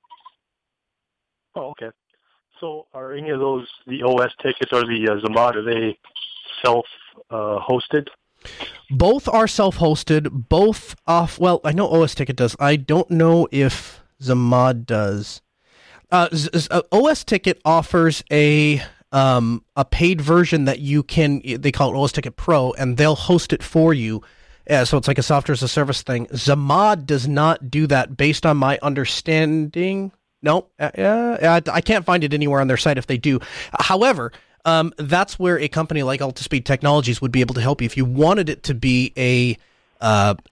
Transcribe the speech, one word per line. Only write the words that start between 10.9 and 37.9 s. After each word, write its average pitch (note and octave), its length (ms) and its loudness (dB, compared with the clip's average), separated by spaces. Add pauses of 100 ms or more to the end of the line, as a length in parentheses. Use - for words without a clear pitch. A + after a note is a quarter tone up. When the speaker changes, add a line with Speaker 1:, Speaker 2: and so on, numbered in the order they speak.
Speaker 2:
off, E3+ 320 0
well, F3 260 2
I D3+ 80 0
know F#3 160 0
O E3 140 4
S D3 120 -2
Ticket C3+ 220 -4
does. A#2+ 200 0
I C#3+ 200 2
don't D3+ 340 0
know E3 400 4
if - 500 -2 (200)
Zammad B2 640 2
does. G#2 560 -4 (680)
Uh, F3 240 2
Z-, D#3 220 -4
z-, E3 160 -2
uh, E3+ 120 0 (100)
O A#3 140 4
S D4+ 180 0
Ticket F#3+ 400 -2
offers E3 640 2
a, D3 520 2 (280)
um, B2 520 2 (120)
a C#3 80 0
paid E3+ 380 0
version E3 440 2
that C3 140 -2
you C#3+ 220 0
can, C#3+ 420 0
they C3+ 280 -4
call C3 200 0
it - 60 -4
O C#3 80 0
S C#3 60 -2
Ticket - 240 -8
Pro, C3+ 380 0
and B2+ 240 -4
they'll D3+ 180 4
host - 360 0
it - 120 -4
for D#3+ 320 4
you. A2 260 -4 (480)
Uh, C3+ 160 4
so D3 120 0
it's B2+ 100 -2
like C3+ 100 0
a C3+ 60 0
software D3 300 0
as B2 100 -4
a B2+ 40 -2
service C#3 360 -2
thing. A#2+ 240 -4
Zammad C#3+ 800 0
does C#3 200 -2
not D3 440 0
do D#3 160 0
that, C3+ 280 0
based D3 300 0
on D3+ 120 4
my C3+ 260 0
understanding. D#3+ 1300 -2 (320)
No, D#3 240 0 (120)
uh, D3 160 -4
uh, A3+ 460 0
I, E3 300 2
I - 100 -2
can't G#3 240 -2
find F3 180 0
it D3 100 -2
anywhere C#3+ 280 0
on C3+ 60 0
their B2+ 100 0
site C#3+ 220 0
if - 80 -10
they C3 100 -2
do. C3 220 0 (320)
However, F#3+ 600 0 (340)
um, E3 320 2
that's E3+ 400 -2
where F3+ 220 0
a D3 80 -4
company D#3 340 -2
like C3+ 200 -2
Altispeed C3 440 -6
Technologies C#3 560 0
would C3 100 -2
be B2+ 100 2
able B2 120 -2
to B2 80 -4
help C3+ 200 -2
you B2 40 -4
if A2+ 120 -6